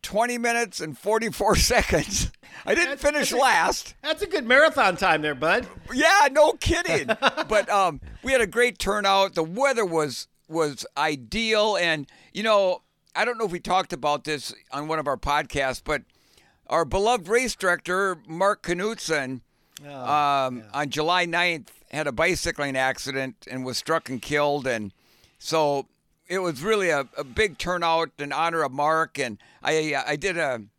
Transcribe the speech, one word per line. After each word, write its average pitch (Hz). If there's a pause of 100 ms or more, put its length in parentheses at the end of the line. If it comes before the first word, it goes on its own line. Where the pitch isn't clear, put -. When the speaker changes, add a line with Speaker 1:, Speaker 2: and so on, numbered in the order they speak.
Speaker 1:
twenty 240
minutes, 233
and 156
forty-four 214
<laughs> -
seconds. - (340)
I 220
didn't 339
Speaker 2:
That's, 277
Speaker 1:
finish 294
Speaker 2:
that's -
a, -
Speaker 1:
last. 190
Speaker 2:
that's 311
a 392
good 320
marathon 254
time 160
there, 151
bud. 170 (260)
Speaker 1:
Yeah, 302
no 294
kidding. -
Speaker 2:
<laughs> 269
Speaker 1:
But, 202
um, 185 (220)
we 247
had 262
a 220
great 233
turnout. 196
The 170
weather 226
was, 156 (200)
was 156 (100)
ideal. 202
And, 160 (240)
you 208
know, 202 (340)
I 185
don't 233
know 226
if 180
we 175
talked 185
about 147
this 147 (160)
on 143
one 160
of 147
our 135
podcasts, 143
but 147 (680)
our 165
beloved 196
race 233
director, 185 (100)
Mark 190
Knutson, 160 (440)
Speaker 2:
Oh, 143
Speaker 1:
um, 139
Speaker 2:
yeah. 113
Speaker 1:
on 143
July 165
ninth 170 (180)
had 151
a 143
bicycling 151
accident 131
and 131
was 127
struck -
and 123
killed. 147
And 107 (460)
so 147 (420)
it 180
was 165
really 196
a, 139 (100)
a 147
big 143
turnout 165
in 143
honor 165
of 139
Mark. 156
And 120 (240)
I, 156
I 151
did 170
a 131 (160)